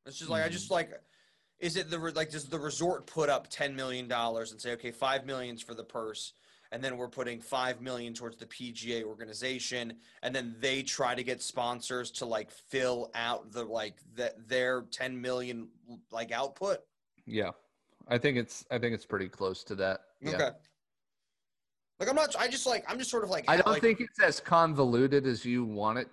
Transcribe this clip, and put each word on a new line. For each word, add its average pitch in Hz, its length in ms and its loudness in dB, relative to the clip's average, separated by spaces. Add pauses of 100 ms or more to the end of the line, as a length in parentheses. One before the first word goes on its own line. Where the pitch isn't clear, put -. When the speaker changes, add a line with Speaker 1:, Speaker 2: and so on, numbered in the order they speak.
Speaker 1:
It's 135 120 -14
just 160 120 -8
like, 160 140 2
I 160 40 0
just, 180 180 -4
Speaker 2:
Mm-hmm. 196 80 0
Speaker 1:
like, 165 180 0 (680)
is 170 180 -2
it 165 140 -4
the 170 80 -4
re-, 160 140 -4
like, 156 180 -2
does 147 160 -8
the 156 120 -4
resort 151 480 -2
put 160 220 0
up 139 220 2
ten 139 260 -2
million 127 320 -4
dollars 117 440 0
and 110 80 -16
say, 120 120 -4
"Okay, 120 180 -6
five 131 360 0
million's 123 340 -6
for 117 140 -12
the 117 100 -10
purse, 110 480 -8 (400)
and 120 100 -8
then 131 140 -4
we're 123 120 -4
putting 120 300 -6
five 127 440 -2
million 120 320 -6
towards 117 240 -10
the 113 80 -16
P 123 260 -10
G 117 280 -4
A 110 40 -6
organization," 117 960 -6 (240)
and 127 120 -4
then 120 260 -4
they 135 220 0
try 131 320 0
to 123 80 -4
get 120 200 -4
sponsors 120 680 -4
to, - 120 -6
like, 110 260 -4
fill 127 640 0
out 117 380 -2
the, 120 100 -6
like, 107 360 -4 (160)
the, 117 180 -2 (140)
their 127 440 2
ten 127 300 -4
million, 123 480 -4 (420)
like, 113 220 -4
output? 139 460 0 (480)
Speaker 2:
Yeah. 104 240 0 (580)
I 123 80 4
think 127 220 4
it's, - 320 -6
I 127 80 -2
think 117 160 0
it's 104 100 -8
pretty 95 240 -2
close 95 360 -4
to 107 120 -8
that. 95 240 0 (220)
Yeah. 143 140 -4
Speaker 1:
Okay. 147 140 2 (1500)
Like, 196 100 0
I'm 277 80 4
not, 294 220 4
I 233 100 4
just, 254 180 -2
like, 214 220 0
I'm 220 100 -2
just 254 120 -4
sort 233 140 2
of, 190 40 -6
like, 165 180 0
Speaker 2:
I 156 100 8
Speaker 1:
ha-, 180 60 8
Speaker 2:
don't 214 120 6
Speaker 1:
like - 80 2
Speaker 2:
think 226 180 6
it's - 180 -6
as 180 220 6
convoluted 139 880 6
as 120 180 0
you 123 220 2
want 107 320 2
it 127 140 -4